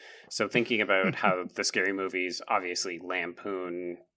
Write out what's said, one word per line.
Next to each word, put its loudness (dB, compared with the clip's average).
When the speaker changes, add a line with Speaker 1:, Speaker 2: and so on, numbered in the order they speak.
Speaker 1:
So 0
thinking 2
about 4
Speaker 2:
<laughs> -
Speaker 1:
how 2
the -2
Scary 2
Movies -2
obviously -2
lampoon -6